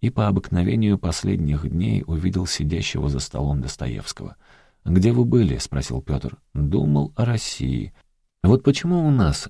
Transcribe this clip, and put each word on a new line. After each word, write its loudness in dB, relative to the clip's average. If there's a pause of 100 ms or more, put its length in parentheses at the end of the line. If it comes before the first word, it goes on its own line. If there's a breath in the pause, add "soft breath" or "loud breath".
и 0
по 0
обыкновению 2
последних -2
дней 0
увидел -2
сидящего -2
за -2
столом -2
Достоевского. -8 (500 soft breath)
«Где 4
вы 2
были?» — 2
спросил -6
Петр. -6 (160)
«Думал 0
о -2
России». -4 (500 soft breath)
«Вот 6
почему 2
у 4
нас 2